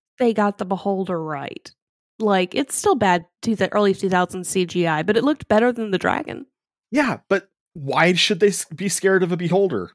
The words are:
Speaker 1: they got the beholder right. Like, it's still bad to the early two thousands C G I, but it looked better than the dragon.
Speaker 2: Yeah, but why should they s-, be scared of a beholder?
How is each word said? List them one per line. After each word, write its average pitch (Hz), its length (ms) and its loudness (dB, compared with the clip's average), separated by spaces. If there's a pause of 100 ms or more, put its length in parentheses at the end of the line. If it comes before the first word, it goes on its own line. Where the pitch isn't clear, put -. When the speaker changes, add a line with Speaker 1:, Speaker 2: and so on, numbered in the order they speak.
(180)
Speaker 1:
they 233 160 2
got 208 240 0
the 208 80 -6
beholder 185 560 -4
right. 147 480 -10 (480)
Like, 196 360 2
it's 269 200 -2
still 403 220 2
bad 180 280 2 (180)
to 226 140 0
the 190 160 -2
early 202 220 2
two 196 160 -4
thousands 180 380 0
C 180 180 0
G 175 200 0
I, 156 160 0
but 208 140 0
it 226 80 2
looked 294 240 0
better 226 240 4
than 226 200 -6
the 185 60 0
dragon. - 480 -4 (440)
Speaker 2:
Yeah, 135 380 -2
but 190 200 0 (260)
why 151 400 2
should 170 260 0
they 208 80 6
s-, - 180 -2
be 185 240 -6
scared 190 320 2
of 175 100 0
a 180 40 0
beholder? 170 580 0